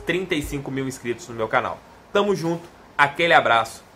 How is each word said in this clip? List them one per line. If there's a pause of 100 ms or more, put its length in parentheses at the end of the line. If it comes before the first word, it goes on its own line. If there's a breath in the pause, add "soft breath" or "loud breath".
trinta
e
cinco
mil
inscritos
no
meu
canal. (340)
Tamo
junto, (320)
aquele
abraço (120)